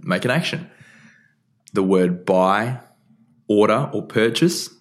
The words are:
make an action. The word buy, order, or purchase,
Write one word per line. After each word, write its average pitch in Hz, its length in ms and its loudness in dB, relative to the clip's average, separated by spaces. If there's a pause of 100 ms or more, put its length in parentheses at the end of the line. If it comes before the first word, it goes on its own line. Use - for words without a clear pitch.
make 92 200 -4
an 123 60 -2
action. - 400 -6 (1000)
The 101 100 0
word 90 420 0
buy, 98 540 2 (720)
order, 107 440 2
or 101 100 -6
purchase, 117 640 0 (120)